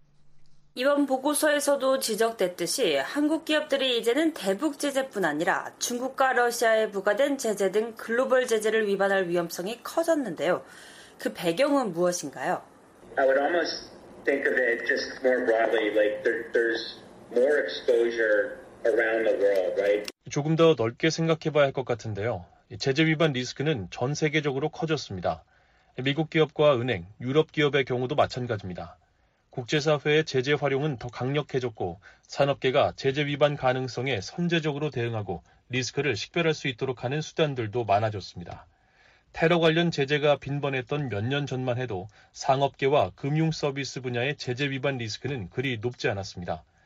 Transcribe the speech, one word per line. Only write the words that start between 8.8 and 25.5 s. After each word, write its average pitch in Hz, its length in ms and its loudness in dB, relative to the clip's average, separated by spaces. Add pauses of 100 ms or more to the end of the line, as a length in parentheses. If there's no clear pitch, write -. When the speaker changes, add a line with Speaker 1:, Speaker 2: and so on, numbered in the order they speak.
Speaker 1:
위반할 196 420 0
위험성이 175 540 -4
커졌는데요. 220 840 0 (540)
그 - 120 -4
배경은 226 600 0
무엇인가요? 165 680 -2 (560)
Speaker 2:
I 139 60 2
would 135 160 4
almost 156 520 -2 (340)
think 139 240 0
of - 100 2
it - 280 0
just - 360 -2
more 127 220 2
broadly, 110 500 2
like 107 280 2
there, 113 280 -2
there's 117 480 0 (320)
more 131 320 4
exposure 117 920 0 (280)
around 113 380 2
the 101 160 2
world, 98 420 2
right? 104 300 0 (180)
Speaker 3:
조금 156 280 0
더 160 200 6
넓게 120 320 0
생각해봐야 160 540 0
할 135 80 2
것 131 140 -4
같은데요. 110 600 -4 (240)
이 - 80 -14
제재 139 280 2
위반 160 260 2
리스크는 127 600 -4
전 135 220 -4
세계적으로 147 540 -2
커졌습니다. 101 800 -4 (580)